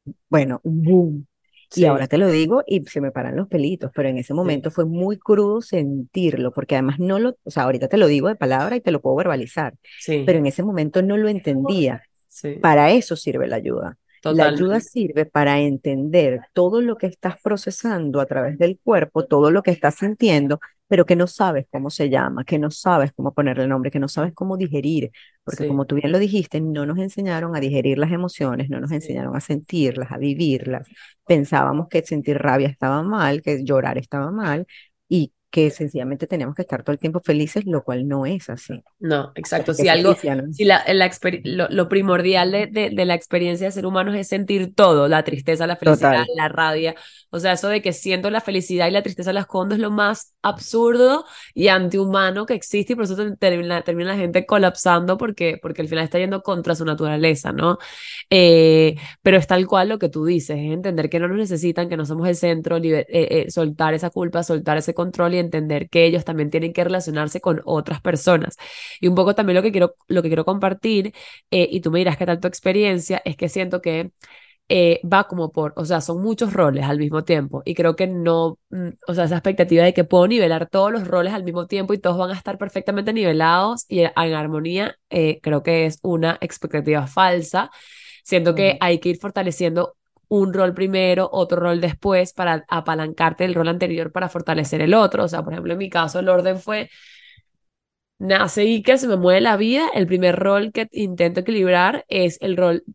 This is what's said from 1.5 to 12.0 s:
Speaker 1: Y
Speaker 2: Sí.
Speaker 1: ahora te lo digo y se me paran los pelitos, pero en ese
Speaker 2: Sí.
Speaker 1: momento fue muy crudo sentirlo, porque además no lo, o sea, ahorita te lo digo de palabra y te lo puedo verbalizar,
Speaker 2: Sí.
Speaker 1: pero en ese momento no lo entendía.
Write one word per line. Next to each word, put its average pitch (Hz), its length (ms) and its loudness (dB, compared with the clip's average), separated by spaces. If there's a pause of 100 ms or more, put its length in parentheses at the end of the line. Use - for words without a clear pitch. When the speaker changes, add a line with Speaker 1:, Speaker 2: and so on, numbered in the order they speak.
Speaker 1:
Y 175 60 -2
Speaker 2:
Sí. 175 60 6
Speaker 1:
ahora 135 200 2
te 147 120 0
lo 196 100 4
digo 165 380 2
y 190 180 -2
se - 160 -8
me 139 100 -4
paran 127 260 -6
los 190 120 -4
pelitos, 156 460 -4
pero 139 140 -2
en 131 100 -4
ese 123 100 -10
Speaker 2:
Sí. 143 60 -6
Speaker 1:
momento 151 360 -2
fue 165 160 -2
muy 185 320 -4
crudo 208 420 2
sentirlo, 139 920 -2
porque - 240 -2
además 131 220 0
no 190 200 0
lo, 247 260 -2
o 143 60 -14
sea, 143 140 -2
ahorita 131 240 0
te 202 100 2
lo 196 80 8
digo 147 220 2
de 214 80 -2
palabra 151 400 0
y 240 40 -4
te 180 100 -2
lo - 120 0
puedo 131 140 0
verbalizar, 143 580 -4 (240)
Speaker 2:
Sí. 151 260 -4
Speaker 1:
pero 165 140 4
en 147 80 2
ese 156 160 -2
momento 185 400 0
no 196 140 0
lo 214 120 0
entendía. 147 760 -2 (260)